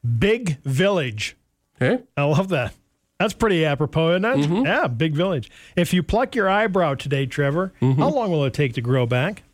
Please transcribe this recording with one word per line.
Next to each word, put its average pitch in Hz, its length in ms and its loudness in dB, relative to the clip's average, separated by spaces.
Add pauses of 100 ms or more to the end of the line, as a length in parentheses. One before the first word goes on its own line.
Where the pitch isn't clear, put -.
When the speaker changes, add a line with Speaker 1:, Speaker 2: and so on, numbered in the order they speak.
(180)
Speaker 1:
Big 196 460 0
village. 135 720 -2 (440)
Speaker 2:
Okay. 214 220 2 (140)
Speaker 1:
I 147 80 -2
love 156 240 0
that. 131 260 -2 (460)
That's 208 140 0
pretty 180 300 2
apropos, 151 520 0
isn't 190 80 0
it? 240 140 2
Speaker 2:
Mm-hmm. 175 280 0
Speaker 1:
Yeah, 208 220 0
big 143 260 -2
village. 165 360 -2 (260)
If 175 180 0
you 180 80 2
pluck 233 320 0
your 202 160 2
eyebrow 190 460 2
today, 139 300 -4
Trevor, 147 540 -2
Speaker 2:
Mm-hmm. 131 200 2
Speaker 1:
how 254 100 2
long 233 220 0
will 147 120 0
it 131 80 -2
take 139 220 -2
to 131 60 -4
grow 123 260 0
back? 131 480 -2